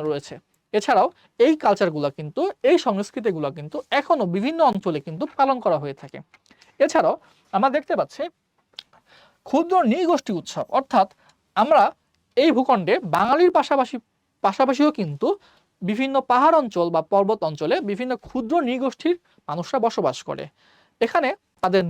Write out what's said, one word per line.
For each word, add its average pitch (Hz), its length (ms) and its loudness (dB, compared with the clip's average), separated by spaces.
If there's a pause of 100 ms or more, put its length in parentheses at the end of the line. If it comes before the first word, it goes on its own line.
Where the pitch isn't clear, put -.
রয়েছে। 143 280 -6 (440)
এছাড়াও 247 300 2 (360)
এই 311 80 6 (120)
কালচারগুলো 170 440 0 (100)
কিন্তু, 156 240 -6 (280)
এই 349 60 6 (100)
সংস্কৃতিগুলো 202 600 -4 (100)
কিন্তু 151 180 -12 (220)
এখনো 285 260 0 (100)
বিভিন্ন 262 260 -2 (100)
অঞ্চলে 190 360 -2
কিন্তু 170 180 -8 (140)
পালন 269 260 2
করা 170 180 0
হয়ে 143 180 -10
থাকে। 135 180 -18 (640)
এছাড়াও 240 300 2 (380)
আমরা 226 240 2
দেখতে 311 220 -4
পাচ্ছি 170 240 -4 (1300)
ক্ষুদ্র 339 260 0 (180)
নৃগোষ্ঠী 330 480 0
উৎসব, - 260 -10 (120)
অর্থাৎ 240 300 0 (540)
আমরা 285 200 4 (600)
এই 320 140 6
ভূখণ্ডে 226 380 0 (220)
বাঙালির 269 420 4
পাশাপাশি, 269 380 0 (480)
পাশাপাশিও 262 540 2
কিন্তু 170 300 -4 (540)
বিভিন্ন 254 340 -2 (140)
পাহাড় 285 300 4
অঞ্চল 202 340 -2
বা 160 60 0 (120)
পর্বত 202 360 2
অঞ্চলে 156 280 -2 (140)
বিভিন্ন 247 220 -6 (140)
ক্ষুদ্র 254 280 -4 (140)
নৃগোষ্ঠীর 262 480 -2 (320)
মানুষরা 170 380 -4
বসবাস 151 300 -2 (120)
করে। 139 160 -8 (600)
এখানে 277 240 0 (340)
তাদের 185 260 2